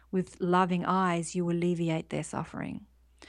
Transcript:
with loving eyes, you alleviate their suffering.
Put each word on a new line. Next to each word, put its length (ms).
with 280
loving 460
eyes, 500
you 140
alleviate 600
their 140
suffering. 640